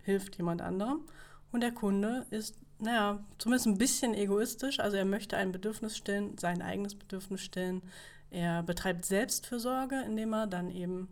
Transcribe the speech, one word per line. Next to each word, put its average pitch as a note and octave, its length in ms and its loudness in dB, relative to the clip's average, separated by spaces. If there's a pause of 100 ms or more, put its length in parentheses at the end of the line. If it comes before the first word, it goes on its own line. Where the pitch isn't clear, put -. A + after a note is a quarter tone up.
hilft G3 320 0
jemand E3+ 240 0
anderem. G3 400 0 (500)
Und A#3+ 120 2
der A#3+ 100 2
Kunde G#3+ 580 0
ist, G#3+ 280 -6 (200)
naja, G#3 460 2 (140)
zumindest B3 280 4
ein G3+ 120 6
bisschen B3 340 4
egoistisch, G#3+ 680 2
also G3+ 160 2
er G3 80 4
möchte G3 320 2
ein F#3+ 160 2
Bedürfnis G#3+ 440 -4
stillen, G3+ 400 -2
sein F3 240 0
eigenes G3 340 -2
Bedürfnis F#3+ 460 -6
stillen. F#3 420 -2 (480)
Er E3+ 320 0
betreibt F3 440 -2
Selbstfürsorge, B3+ 1000 0
indem A3 280 0
er A3 120 2
dann F3+ 240 -2
eben F3+ 420 -2